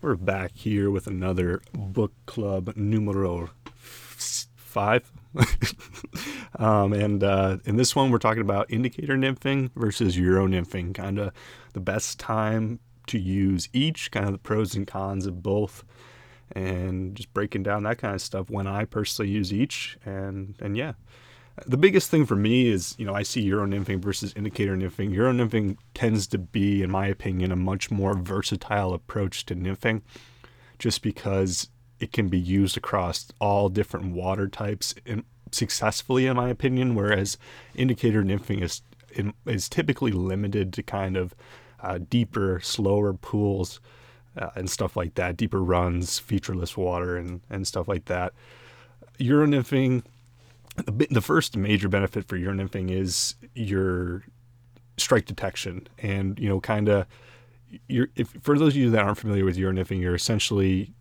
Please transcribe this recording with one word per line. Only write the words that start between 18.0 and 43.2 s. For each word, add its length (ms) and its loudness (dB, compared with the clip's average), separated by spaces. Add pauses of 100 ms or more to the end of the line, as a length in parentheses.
kinda 180 -4
stuff 320 -6
when 160 -2
I 180 -2
personally 460 -2
use 220 0
each. 520 -2
And, 540 -8
and 180 -4
yeah. 180 -4 (720)
The 100 0
biggest 340 6
thing 140 6
for 100 0
me 340 4
is, 280 0
you 80 -8
know, 100 -4
I 80 -2
see 200 -2
Euro 240 2
nymphing 340 -2
versus 340 -4
indicator 400 -2
nymphing. 380 -2
Euro 200 4
nymphing 440 0 (160)
tends 360 0
to 100 -2
be, 440 0
in 80 -2
my 160 0
opinion, 460 -2
a 40 0
much 340 -2
more 240 2
versatile 800 -2
approach 520 -6
to 80 -6
nymphing, 460 -2 (800)
just 240 -2
because 680 -2 (320)
it 100 -4
can 180 0
be 100 2
used 400 2
across 500 -2 (100)
all 300 2
different 460 -2
water 340 -2
types 460 -6 (100)
in, 200 -6 (260)
successfully, 720 0
in 140 2
my 100 0
opinion, 460 2
whereas 420 2 (380)
indicator 480 2
nymphing 400 0
is, 180 -4 (300)
in, 240 -4 (100)
is 240 -4
typically 420 0
limited 640 -2
to 100 -8
kind 360 -2
of, 160 -4 (480)
uh, 160 -4 (100)
deeper, 520 2
slower 520 2
pools, 640 -2 (600)